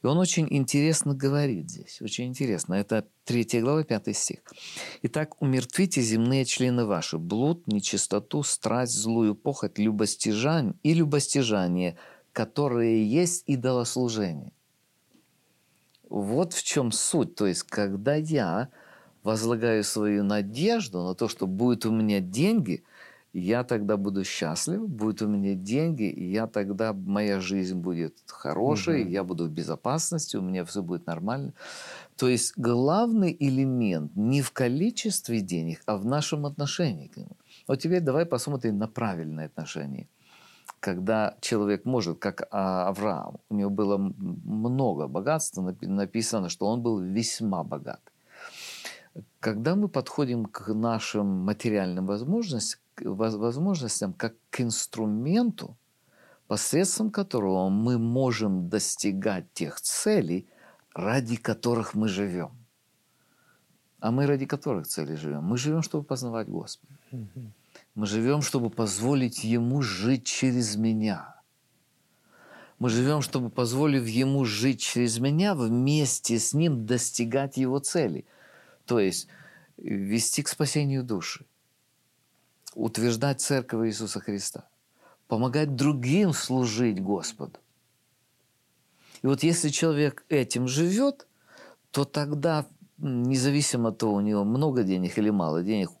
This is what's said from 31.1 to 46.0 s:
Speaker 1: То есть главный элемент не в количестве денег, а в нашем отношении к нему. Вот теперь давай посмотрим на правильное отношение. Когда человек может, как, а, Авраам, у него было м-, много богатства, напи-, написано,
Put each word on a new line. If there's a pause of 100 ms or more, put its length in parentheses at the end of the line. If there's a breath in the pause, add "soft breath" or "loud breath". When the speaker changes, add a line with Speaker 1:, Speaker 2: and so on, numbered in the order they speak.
Speaker 1:
То
есть
главный
элемент
не
в
количестве
денег,
а
в
нашем
отношении
к
нему. (320 loud breath)
Вот
теперь
давай
посмотрим
на
правильное
отношение. (720 loud breath)
Когда
человек
может,
как,
а,
Авраам, (120)
у
него
было
м-, (300)
много
богатства,
напи-,
написано,